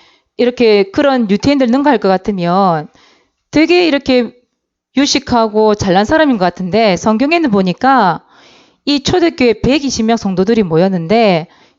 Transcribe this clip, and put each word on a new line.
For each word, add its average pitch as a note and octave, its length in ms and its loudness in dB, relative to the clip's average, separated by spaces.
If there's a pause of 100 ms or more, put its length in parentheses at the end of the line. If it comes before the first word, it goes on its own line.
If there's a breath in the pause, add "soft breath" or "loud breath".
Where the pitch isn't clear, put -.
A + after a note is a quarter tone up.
(380 soft breath)
이렇게 A3 540 2
그런 C4 360 0
유태인들 C4 380 0
능가할 C4 320 0
것 G3+ 100 -2
같으면 F3+ 800 -2 (640 soft breath)
되게 E4+ 360 2
이렇게 C4 480 -2 (640)
유식하고 A3+ 760 0
잘난 G3 320 0
사람인 D4 320 0
것 F#3 80 0
같은데 F#3 500 -2
성경에는 C4+ 540 0
보니까 G3 720 0 (640 soft breath)
이 C#4 160 -2
초대교회 D#4+ 580 0
백이십 B3+ 460 -2
명 A#3 100 0
성도들이 G3+ 460 -2
모였는데 F3+ 840 0 (300 soft breath)